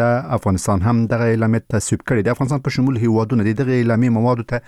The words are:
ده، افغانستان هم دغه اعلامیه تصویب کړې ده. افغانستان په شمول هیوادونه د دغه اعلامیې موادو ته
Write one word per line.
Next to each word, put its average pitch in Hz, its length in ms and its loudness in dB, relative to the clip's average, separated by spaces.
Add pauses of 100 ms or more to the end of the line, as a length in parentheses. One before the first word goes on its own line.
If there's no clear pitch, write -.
ده، 120 240 0 (140)
افغانستان 95 420 0
هم 117 260 2
دغه 117 160 -2
اعلامیه 113 460 2
تصویب 107 400 -2
کړې 117 120 2
ده. 110 100 0
افغانستان 135 280 -2
په 139 100 -6
شمول 131 280 0
هیوادونه 110 460 0
د 110 200 0
دغه 127 80 -2
اعلامیې 120 380 2
موادو 117 340 0
ته 120 240 -6